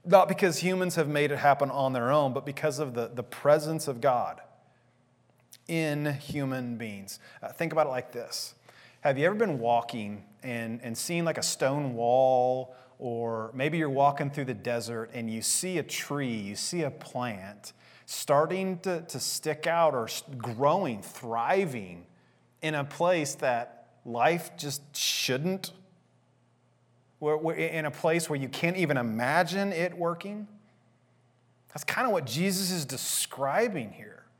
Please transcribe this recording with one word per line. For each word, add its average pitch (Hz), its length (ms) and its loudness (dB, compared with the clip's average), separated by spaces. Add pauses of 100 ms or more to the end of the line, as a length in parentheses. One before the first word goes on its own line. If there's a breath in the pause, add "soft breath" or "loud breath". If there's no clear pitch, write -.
not 180 220 10
because 180 320 2
humans 180 360 2
have 160 120 2
made 147 240 2
it 143 60 0
happen 139 320 4
on 135 240 2
their 123 180 2
own, 143 220 4
but 139 120 -4
because 143 340 -2
of 135 160 -4
the, 117 180 -2
the 123 80 -6
presence 151 680 2
of 123 140 -4
God 123 400 0 (1300 soft breath)
in 151 460 0
human 131 640 -4
beings. 101 420 -10 (240 loud breath)
Uh, - 60 -10
think 165 240 -4
about 156 120 4
it 139 60 -4
like 127 200 -4
this. - 440 -8 (460 loud breath)
Have 135 180 2
you 147 80 4
ever 202 80 2
been 208 240 0
walking 113 640 -2 (180)
and, 117 400 -6
and 117 160 -8
seen, 170 280 -2
like, 156 120 0
a 120 60 -2
stone 139 500 0
wall, 127 840 2 (220 loud breath)
or 117 560 -4
maybe 147 240 0
you're 156 120 0
walking 139 400 2
through 143 160 -6
the 123 80 -4
desert 113 600 -6
and 117 160 -6
you 110 120 -4
see 180 360 -2
a 139 60 -2
tree, 139 520 -4
you 101 200 -6
see 170 260 -4
a 139 100 -2
plant 104 800 -10 (340 loud breath)
starting 175 720 2
to, 180 220 -2
to - 180 -8
stick - 480 -2
out 165 260 6
or 120 120 0
s-, - 180 -8 (140)
growing, 123 640 2
thriving 117 1040 -2 (560 soft breath)
in 156 120 -2
a 147 100 -2
place 165 520 2
that 123 520 -2 (160)
life 135 540 2
just 143 240 -6 (140)
shouldn't, 165 760 -2 (1500)
where, 151 180 2
where, 160 180 -2
in 160 300 -2
a 147 60 -2
place 165 380 0
where 147 100 -2
you 135 100 -4
can't 170 260 -2
even 156 220 2
imagine 151 760 0
it 175 260 -2
working? 180 500 -4 (1200 soft breath)
That's - 160 -10
kinda 247 240 0
what 175 160 2
Jesus 180 460 0
is 175 120 -2
describing 139 1080 -2
here. - 320 -20 (160)